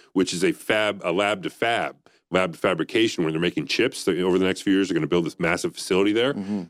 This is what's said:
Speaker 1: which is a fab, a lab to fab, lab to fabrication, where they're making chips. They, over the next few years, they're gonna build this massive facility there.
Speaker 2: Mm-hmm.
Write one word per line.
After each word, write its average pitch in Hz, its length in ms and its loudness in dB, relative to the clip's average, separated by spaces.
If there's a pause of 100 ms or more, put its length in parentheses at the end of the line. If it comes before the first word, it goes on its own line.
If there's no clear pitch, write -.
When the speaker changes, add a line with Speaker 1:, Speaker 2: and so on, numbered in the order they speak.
(140)
Speaker 1:
which 92 200 2
is 87 100 -2
a 90 80 2
fab, 107 520 -2
a 90 80 -2
lab 98 320 0
to - 60 -6
fab, 107 460 -2 (360)
lab 90 220 2
to - 60 -16
fabrication, 92 640 0
where 80 80 0
they're 80 100 -2
making 82 260 -2
chips. - 360 0
They, 90 180 0
over 92 180 2
the 95 60 2
next 95 160 -2
few 98 120 2
years, 95 160 4
they're 85 60 -2
gonna 78 120 0
build 85 180 2
this 76 140 -8
massive 85 360 -2
facility 98 360 0
there. 123 220 0
Speaker 2:
Mm-hmm. 101 360 -4